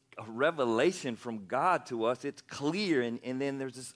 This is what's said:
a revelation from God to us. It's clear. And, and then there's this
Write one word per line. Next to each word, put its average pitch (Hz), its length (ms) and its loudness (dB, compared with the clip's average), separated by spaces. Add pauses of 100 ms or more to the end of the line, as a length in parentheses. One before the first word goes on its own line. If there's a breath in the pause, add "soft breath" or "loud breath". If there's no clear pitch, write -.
(180)
a 117 100 -12
revelation 131 880 2
from 110 300 -8
God 147 400 2
to 113 200 -2
us. 123 200 0
It's 143 160 -8
clear. 160 600 0
And, 117 200 -2
and 127 160 -4
then 139 200 -2
there's 131 160 -8
this 127 200 -14